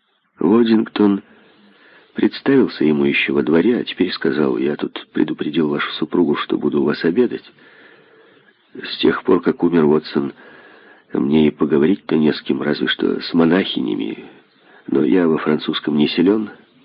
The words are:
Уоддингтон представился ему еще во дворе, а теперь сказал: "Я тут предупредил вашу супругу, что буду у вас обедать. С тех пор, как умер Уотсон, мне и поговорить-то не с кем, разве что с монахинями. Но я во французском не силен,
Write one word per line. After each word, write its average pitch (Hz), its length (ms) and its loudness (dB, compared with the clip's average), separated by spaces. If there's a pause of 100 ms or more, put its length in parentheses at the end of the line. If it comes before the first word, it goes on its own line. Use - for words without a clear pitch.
(400)
Уоддингтон 110 840 2 (920)
представился 110 720 0
ему 73 200 2
еще 69 280 0
во 71 100 0
дворе, 85 340 2
а 78 60 -4
теперь - 280 -4
сказал: 69 460 -2
"Я 71 180 -2
тут - 360 -10
предупредил 78 580 -2
вашу 71 240 -4
супругу, 80 420 0
что - 220 -4
буду 73 240 -2
у 67 40 0
вас 73 180 -4
обедать. 85 400 0 (1300)
С - 260 -12
тех - 240 0
пор, 87 180 2
как - 220 -2
умер 85 220 2
Уотсон, 73 480 0 (800)
мне 76 340 2
и 73 40 2
поговорить-то 78 680 0
не 76 140 2
с - 100 -6
кем, - 200 -4
разве - 260 -2
что - 320 -2
с - 140 -12
монахинями. 82 920 0 (640)
Но 67 160 0
я 87 240 4
во 78 100 2
французском 76 600 -2
не 76 100 4
силен, 107 440 0 (340)